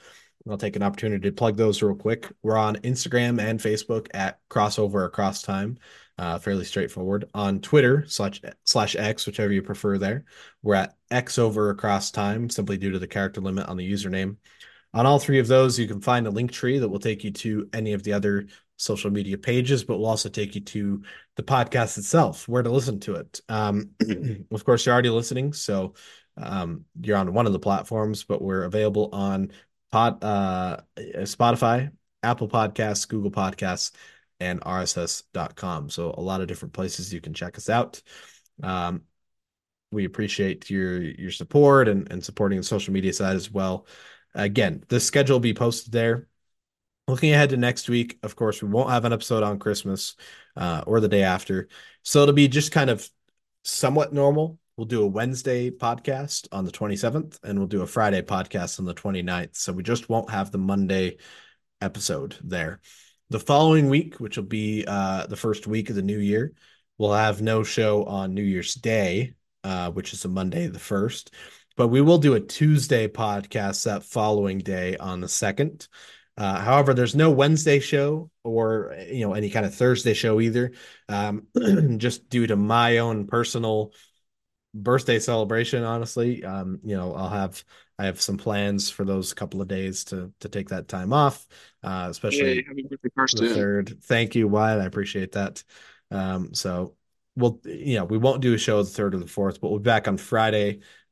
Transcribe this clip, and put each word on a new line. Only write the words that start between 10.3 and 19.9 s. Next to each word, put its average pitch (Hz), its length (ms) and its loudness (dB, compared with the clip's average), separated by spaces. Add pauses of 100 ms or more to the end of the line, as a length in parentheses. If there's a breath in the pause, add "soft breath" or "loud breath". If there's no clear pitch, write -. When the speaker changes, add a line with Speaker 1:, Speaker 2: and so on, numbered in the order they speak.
Speaker 1:
we're 104 140 2
at 95 200 0 (140)
X 123 300 -2
over 107 320 2
Across 101 400 -2
Time, 107 400 -2
simply 98 260 -4
due 98 140 -2
to 92 80 -2
the 87 80 -10
character 98 340 -4
limit 95 260 -4
on 92 80 -8
the 90 160 -4
username. 98 440 -4 (580 soft breath)
On 120 140 6
all 143 100 8
three 135 220 4
of 113 80 4
those, 127 320 6
you 110 80 0
can 101 120 -6
find 120 280 2
a 104 40 -4
link 120 200 -2
tree 127 260 -2
that 117 120 0
will 98 100 -4
take 107 240 -4
you 104 80 -6
to 107 420 -4
any 110 200 -2
of 101 100 -4
the 104 100 -2
other 101 320 0 (320 loud breath)
social 104 320 -4
media 98 300 -4
pages, 127 440 0
but 110 140 -4